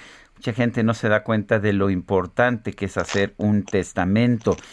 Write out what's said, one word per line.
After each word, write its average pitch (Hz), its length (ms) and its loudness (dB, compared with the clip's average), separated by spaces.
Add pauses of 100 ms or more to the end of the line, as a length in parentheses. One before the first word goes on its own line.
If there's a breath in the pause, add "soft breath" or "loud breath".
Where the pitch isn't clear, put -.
(360 loud breath)
Mucha - 160 -6
gente 117 320 0
no 113 100 2
se 113 140 -4
da 107 160 2
cuenta 110 360 0
de 104 120 0
lo 98 180 2
importante 98 840 -2
que 98 140 -6
es - 100 -6
hacer 98 400 -2
un 104 260 2
testamento, 104 960 0 (160 loud breath)